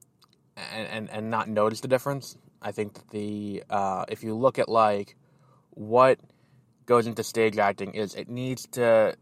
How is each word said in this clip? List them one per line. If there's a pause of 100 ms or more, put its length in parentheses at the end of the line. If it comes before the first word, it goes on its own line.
(540)
and,
and,
and
not
notice
the
difference. (240)
I
think
that
the,
uh,
if
you
look
at,
like, (540)
what (680)
goes
into
stage
acting
is
it
needs
to